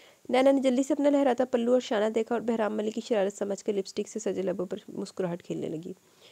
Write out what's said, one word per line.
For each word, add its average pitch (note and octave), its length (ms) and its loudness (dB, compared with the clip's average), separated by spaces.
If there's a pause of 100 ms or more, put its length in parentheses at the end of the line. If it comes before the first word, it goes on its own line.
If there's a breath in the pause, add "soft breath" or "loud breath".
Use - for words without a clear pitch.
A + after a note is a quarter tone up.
(320 soft breath)
नैना C4 200 6
ने C#4 100 4
जल्दी C4 220 2
से C#4+ 100 0
अपना C#4+ 160 2
लहराता C4+ 360 4
पल्लू A#3+ 280 2
और B3+ 80 4
शाना A3 280 0
देखा A3+ 260 -2
और A3 60 -2
बहराम A3 340 0
मलिक G#3+ 180 -2
की A#3 80 -4
शरारत G#3 320 0
समझकर G3+ 400 -4
लिपस्टिक G3+ 340 -4
से - 120 -8
सजे F#3+ 220 -2
लबों F#3 240 -2
पर G3 240 -8
मुस्कुराहट F3+ 520 -6
खेलने E3 280 -6
लगी। E3+ 260 -8 (360 soft breath)